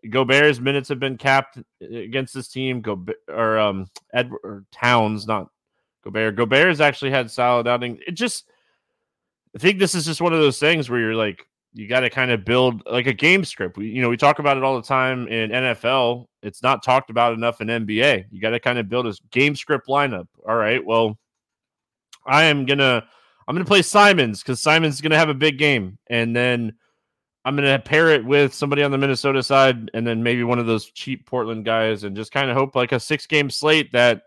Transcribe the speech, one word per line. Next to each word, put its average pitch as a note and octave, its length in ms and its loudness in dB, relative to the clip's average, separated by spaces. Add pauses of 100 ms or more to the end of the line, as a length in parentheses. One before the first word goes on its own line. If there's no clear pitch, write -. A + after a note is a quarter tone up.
Gobert's C3+ 500 4
minutes C#3 300 -4
have C3+ 100 -6
been C3+ 180 -4
capped C3+ 400 0 (240)
against A#2 520 -8
this C3 160 -12
team. C3 320 -6
Gobe-, G2 320 -6 (160)
or, A2 280 0
um, G2 300 -2 (260)
Ed-, B2 180 -2 (120)
or G2 280 -16
Towns, A2 540 0
not G#2 220 -4 (560)
Gobert. G#2+ 320 -4
Gobert C3 320 4
has D#3 140 0
actually C#3 300 0
had B2+ 200 -2
solid B2 360 0
outing. A#2+ 380 -2
It F3 60 -10
just, G3+ 380 -6 (1040)
I G#2 40 -14
think F#3 200 2
this F#3 160 0
is D#3+ 100 -4
just D#3+ 140 -6
one E3+ 140 2
of E3 60 2
those C#3+ 200 2
things D3+ 300 0
where A#2+ 100 -2
you're A2 160 -2
like, G#2+ 320 -4 (260)
you G#2 140 -16
gotta B2 220 0
kinda B2 280 0
build, A#2 500 0
like, A#2+ 180 -2
a C3 80 0
game E3+ 320 2
script. - 320 -8
We, G#2 100 -8
you A#2+ 140 -4
know, A#2+ 80 2
we A#2 80 0
talk D3 220 4
about C#3+ 180 2
it C3 60 -2
all C3+ 140 0
the A#2 100 -10
time C3 400 -2
in A2 240 -4
N B2+ 120 -2
F A#2+ 220 -4
L. B2 420 0 (140)
It's - 220 -14
not B2+ 180 2
talked B2+ 300 0
about A#2 220 2
enough A#2 280 -4
in A2 80 -6
N A#2 160 -4
B G#2+ 160 -2
A. A#2+ 300 2
You F#2+ 100 -14
gotta A2+ 180 -2
kinda B2 240 -2
build A#2+ 220 -4
a G#2+ 80 -6 (180)
game C#3+ 240 2
script C3+ 320 -4
lineup. C3 400 -2 (200)
All A2 80 0
right, A2+ 280 0
well, A2 360 0 (1040)
I D3 200 4
am C#3+ 200 2
gonna, C3 400 2 (420)
I'm D3 80 -6
gonna F3+ 100 -4
play G3 180 4
Simons F3 580 4
'cause B2+ 180 -6
Simons D#3 360 2
is C3+ 60 -10
gonna D#3 160 2
have D#3+ 120 4
a D3 60 -2
big C#3 240 0
game. A#2+ 480 0
And A#2 280 -2
then A#2+ 380 -2 (720)
I'm C3+ 100 -4
gonna C#3 240 2
pair D#3+ 300 2
it C3+ 160 2
with C#3 300 2
somebody C#3+ 260 -2
on C#3+ 80 2
the C3+ 80 -2
Minnesota C3+ 460 0
side C3 500 2
and A2+ 140 -4
then A2+ 160 -2
maybe A#2+ 200 0
one A#2+ 160 0
of A#2 60 -2
those A2+ 260 -2
cheap - 360 -12
Portland A2+ 360 -6
guys A2 420 -2
and G2 100 -8
just G#2+ 180 -10
kinda C3+ 220 0
hope, C3+ 200 -2
like, B2 160 0
a B2+ 80 0
six-game C#3+ 520 -2
slate D3+ 400 0
that A#2+ 360 4